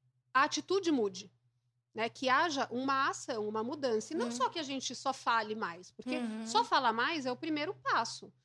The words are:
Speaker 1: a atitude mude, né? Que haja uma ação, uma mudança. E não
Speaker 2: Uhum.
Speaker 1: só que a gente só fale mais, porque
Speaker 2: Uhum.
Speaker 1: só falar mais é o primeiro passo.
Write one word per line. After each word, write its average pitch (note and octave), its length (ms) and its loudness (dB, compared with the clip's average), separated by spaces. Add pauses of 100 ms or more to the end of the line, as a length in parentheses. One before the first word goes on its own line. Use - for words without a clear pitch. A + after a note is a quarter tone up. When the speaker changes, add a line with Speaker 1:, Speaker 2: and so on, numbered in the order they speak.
(340)
Speaker 1:
a C4 100 6
atitude E4+ 480 0
mude, G#3 400 0 (600)
né? A3+ 160 -2
Que B3+ 200 -2
haja C#4 420 2
uma C4+ 380 2
ação, A#3 380 -4
uma G#3+ 160 -2
mudança. B3 500 -2
E - 40 -6
não A#4 80 2
Speaker 2:
Uhum. A#4+ 60 -2
Speaker 1:
só A#4 180 0
que - 80 -6
a D#4+ 60 -2
gente C4 320 -6
só C4+ 180 -2
fale A3+ 400 0
mais, F#3 380 -6
porque B3+ 260 -4
Speaker 2:
Uhum. A3 300 -4
Speaker 1:
só G#4 180 4
falar C4 260 4
mais C4 360 0
é B3+ 40 0
o B3 40 -2
primeiro D#4 400 -2
passo. - 580 -2 (120)